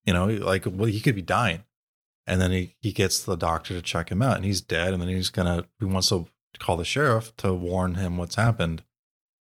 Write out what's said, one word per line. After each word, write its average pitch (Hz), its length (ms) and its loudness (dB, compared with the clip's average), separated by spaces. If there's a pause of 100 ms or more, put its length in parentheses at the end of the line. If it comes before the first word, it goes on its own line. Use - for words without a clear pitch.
you 95 80 4
know, 90 120 2
like, 95 400 0
well, 98 220 0
he 107 120 0
could 131 160 2
be 98 60 -4
dying. 92 420 0 (640)
And 92 160 2
then 92 100 2
he, 90 300 -2
he 101 100 -2
gets - 320 2
the 98 120 -2
doctor 82 400 -2
to 87 60 -8
check - 280 -4
him 90 140 0
out, 117 140 2
and 92 80 -4
he's 98 160 -2
dead. 87 320 -2
And 90 80 -2
then 87 80 -2
he's 92 200 -2
gonna, 87 360 0 (140)
he 107 60 -4
wants 95 240 0
to 87 160 0 (320)
call 90 200 0
the 82 80 -2
sheriff 123 520 0
to 95 160 0
warn 90 420 0
him 90 220 -2
what's 87 180 -6
happened. 90 480 2 (580)